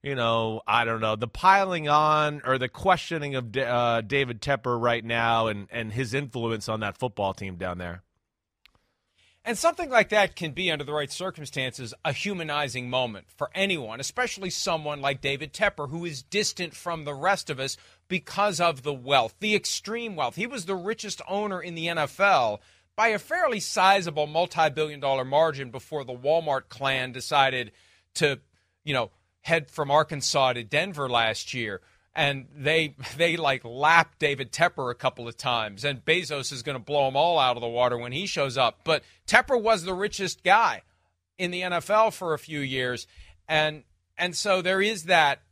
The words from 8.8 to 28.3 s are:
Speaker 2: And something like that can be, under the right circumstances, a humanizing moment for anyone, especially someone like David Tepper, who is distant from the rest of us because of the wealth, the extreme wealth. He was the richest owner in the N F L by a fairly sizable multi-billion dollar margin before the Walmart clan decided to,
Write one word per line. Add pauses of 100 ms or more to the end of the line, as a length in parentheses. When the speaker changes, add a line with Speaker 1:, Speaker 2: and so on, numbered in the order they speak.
Speaker 2:
And
something
like
that
can
be,
under
the
right
circumstances, (120)
a
humanizing
moment (100)
for
anyone,
especially
someone
like
David
Tepper,
who
is
distant
from
the
rest
of
us (300)
because
of
the
wealth,
the
extreme
wealth.
He
was
the
richest
owner
in
the
N
F
L (340)
by
a
fairly
sizable
multi-billion
dollar
margin
before
the
Walmart
clan
decided (420)
to, (460)